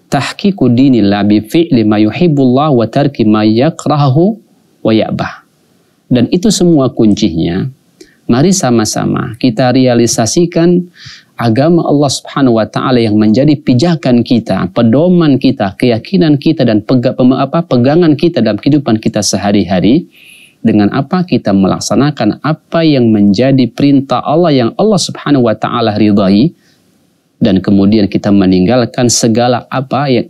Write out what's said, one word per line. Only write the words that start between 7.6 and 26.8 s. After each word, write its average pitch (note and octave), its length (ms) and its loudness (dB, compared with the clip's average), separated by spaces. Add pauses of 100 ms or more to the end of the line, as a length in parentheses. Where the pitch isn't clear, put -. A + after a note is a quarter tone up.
mari D3+ 280 2
sama-sama A2 800 -2
kita B2+ 360 -2
realisasikan C3+ 1200 0 (480)
agama C3+ 480 2
Allah C#3+ 240 0
Subhanahu B2 480 -2
wa G#2 80 -2
taala B2+ 320 -2
yang A2 160 0
menjadi A#2 400 2
pijakan C3 720 0
kita, F#2+ 480 -2
pedoman C#3+ 640 2
kita, B2+ 400 -2
keyakinan C#3+ 560 0
kita C#3+ 320 0
dan G#2+ 160 0
pega-, B2+ 320 -2
pem-, B2+ 220 2
apa, C#3 260 -2
pegangan C#3+ 560 2
kita C3+ 240 0
dalam G#2+ 160 -2
kehidupan C#3 400 0
kita G#2+ 240 -4
sehari-hari. G2 880 0 (460)
Dengan G#2+ 320 0
apa? F3+ 320 -4
Kita A#2 320 -2
melaksanakan G#2+ 880 -2
apa D#3 400 -4
yang C3 320 2
menjadi A#2+ 560 2
perintah C#3 560 0
Allah D#3+ 260 0
yang B2 220 0
Allah G3+ 240 0
Subhanahu C#3 480 -2
wa A2 80 0
taala A2 420 -4
ridhai, G#2 540 2 (880)